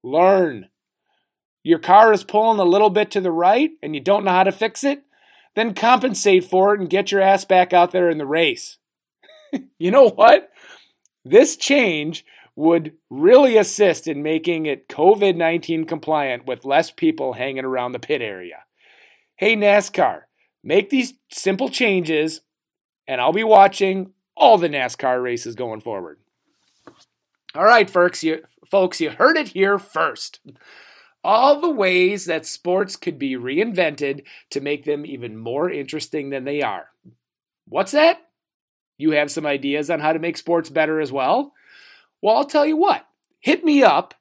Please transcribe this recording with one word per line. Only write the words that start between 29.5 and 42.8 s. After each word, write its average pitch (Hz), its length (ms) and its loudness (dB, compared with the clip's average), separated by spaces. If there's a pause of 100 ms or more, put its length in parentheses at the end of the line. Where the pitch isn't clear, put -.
first. - 640 -8 (840)
All 262 360 2
the 339 100 -2
ways 185 560 0
that 160 180 -6
sports 190 500 -6
could 151 240 -10
be 131 180 -6
reinvented 147 840 -4 (280)
to 143 100 -6
make 143 240 -8
them 147 220 -6
even 120 300 -14
more 127 340 -6
interesting 143 580 -10
than 135 160 -10
they 143 160 -6
are. 101 300 -8 (760)
What's 190 260 -4
that? 320 260 2 (800)
You 156 140 0
have 147 180 0
some 156 160 -8
ideas 143 420 -4
on 160 120 -4
how 156 120 -2
to 160 60 -4
make 165 180 -8
sports 165 320 -4
better 156 320 -2
as 139 100 -6
well? 143 440 -2 (680)
Well, 220 160 2
I'll 285 80 0
tell 294 220 0
you 311 100 -2
what. 370 300 -2 (340)